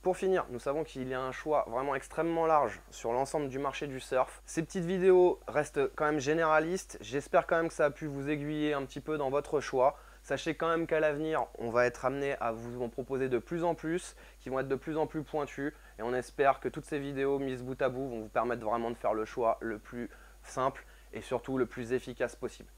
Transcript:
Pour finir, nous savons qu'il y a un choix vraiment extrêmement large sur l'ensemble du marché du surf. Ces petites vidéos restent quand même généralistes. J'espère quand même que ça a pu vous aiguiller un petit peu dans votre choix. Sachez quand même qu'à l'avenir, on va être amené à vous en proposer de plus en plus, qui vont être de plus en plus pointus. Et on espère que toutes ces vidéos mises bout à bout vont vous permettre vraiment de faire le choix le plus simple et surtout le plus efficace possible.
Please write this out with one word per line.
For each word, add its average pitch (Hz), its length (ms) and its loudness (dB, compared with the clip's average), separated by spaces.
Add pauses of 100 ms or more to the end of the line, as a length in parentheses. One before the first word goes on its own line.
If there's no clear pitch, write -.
Pour 180 140 2
finir, 190 320 2
nous 123 80 -6
savons 143 260 -2
qu'il 127 240 -8
y 131 60 -4
a 127 80 -2
un 131 100 -4
choix 147 340 0
vraiment 131 280 -2
extrêmement 165 500 -2
large 143 460 4
sur 117 240 -2
l'ensemble 143 340 0
du 127 100 -6
marché 143 280 -4
du 131 140 -8
surf. - 440 0
Ces - 180 -4
petites 175 220 -4
vidéos 180 640 8
restent 139 460 2
quand 156 100 0
même 151 140 4
généralistes. 160 800 2
J'espère 143 460 2
quand 170 100 2
même 165 120 2
que 156 60 -6
ça 156 120 4
a 143 40 4
pu 143 140 -10
vous 139 240 -4
aiguiller 151 460 0
un 139 100 -2
petit 135 160 -10
peu 156 160 -4
dans 143 140 0
votre 143 300 0
choix. 131 360 2 (260)
Sachez 143 340 -2
quand 165 120 0
même 165 180 2
qu'à 160 140 2
l'avenir, 151 460 0 (120)
on 117 120 -4
va 120 160 6
être 123 180 -2
amené 139 360 0
à 117 120 0
vous 120 300 -6
en 117 80 -4
proposer 131 400 -2
de 123 80 2
plus 170 260 -4
en 170 100 2
plus, 165 400 -6 (260)
qui 127 100 -10
vont 131 100 -2
être 135 80 -4
de 135 60 2
plus 147 240 -4
en 156 80 2
plus 156 160 -6
pointus. 147 500 -4 (260)
Et 104 40 -8
on 117 100 -2
espère 131 480 2
que 131 80 -4
toutes 147 160 -8
ces 151 140 -4
vidéos 139 400 0
mises 131 240 -4
bout 127 180 -6
à 139 80 2
bout 127 180 -4
vont 117 140 -6
vous 110 80 -10
permettre 120 340 0
vraiment 117 280 -2
de 120 60 -6
faire 107 180 0
le 110 100 -2
choix 117 380 0
le 110 160 -4
plus 120 320 -10 (320)
simple 131 420 -2 (300)
et 110 80 -10
surtout 131 340 -4
le 127 80 2
plus 117 300 -6
efficace 120 420 -4
possible. - 420 -10